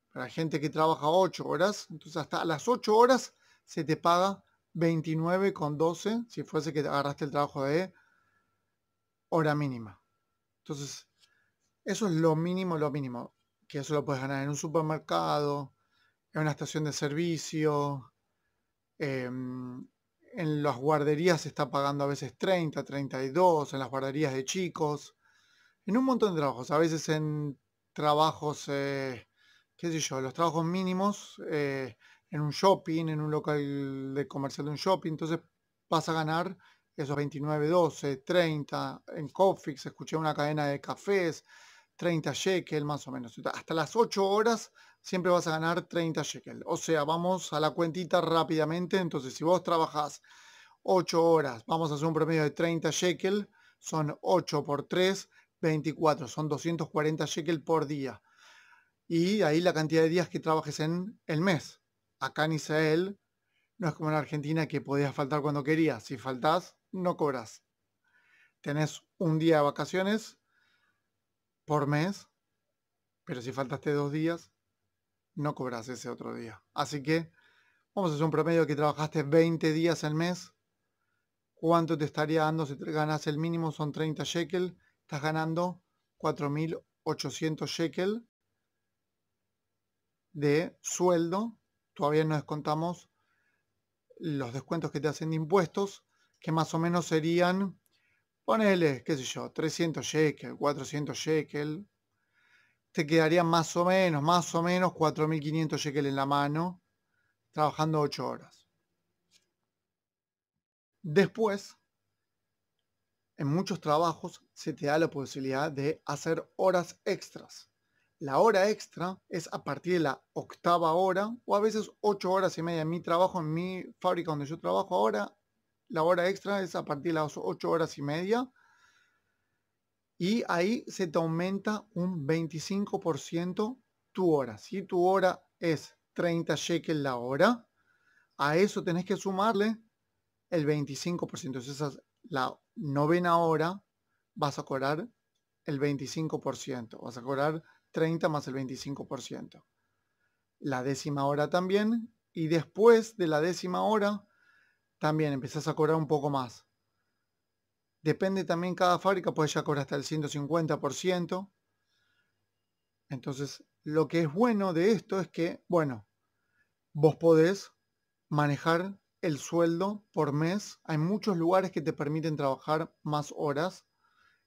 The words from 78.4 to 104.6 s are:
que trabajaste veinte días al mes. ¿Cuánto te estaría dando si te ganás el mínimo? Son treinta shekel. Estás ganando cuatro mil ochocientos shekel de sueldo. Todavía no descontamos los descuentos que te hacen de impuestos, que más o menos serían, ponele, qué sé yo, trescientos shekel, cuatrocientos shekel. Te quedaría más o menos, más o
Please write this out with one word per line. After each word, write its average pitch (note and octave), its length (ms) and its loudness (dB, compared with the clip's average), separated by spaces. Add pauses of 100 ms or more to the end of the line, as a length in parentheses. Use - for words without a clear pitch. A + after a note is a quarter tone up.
que D3 80 -2
trabajaste D3 480 0
veinte E3 500 4
días E3 300 0
al D3+ 120 -2
mes. F3 400 -4 (960)
¿Cuánto E3 460 4
te D3+ 80 0
estaría D#3 380 0
dando D#3+ 200 0
si C#3 100 -6
te E3 160 -8
ganás D3+ 360 -2
el D3+ 100 -2
mínimo? E3 340 -2
Son D3 220 -4
treinta D#3 320 -4
shekel. F3+ 540 -4 (240)
Estás C#3+ 200 -8
ganando D#3+ 600 -2 (340)
cuatro D3+ 320 -2
mil D#3+ 300 -4 (240)
ochocientos D3+ 680 -4
shekel F#3 560 -4 (2000)
de D3 480 2
sueldo. F3+ 800 0 (340)
Todavía D#3 320 2
no D#3 100 2
descontamos D#3 760 -4 (1080)
los C3+ 360 -4
descuentos D3+ 360 -4
que D3+ 100 -6
te D3+ 80 0
hacen D#3+ 220 -4
de D#3+ 60 0
impuestos, F3+ 680 0 (360)
que E3 120 -4
más D#3+ 220 2
o E3 40 0
menos E3+ 280 0
serían, F3 760 2 (640)
ponele, F#3 600 4
qué D#3+ 120 0
sé C3 80 -4
yo, B2 260 -8
trescientos D#3 560 -2
shekel, C#3+ 500 0
cuatrocientos C3+ 640 -2
shekel. D3+ 680 -2 (1040)
Te D#3+ 140 0
quedaría D#3+ 380 6
más E3 320 2
o F3 80 2
menos, F3+ 380 4
más F3+ 320 4
o E3+ 80 2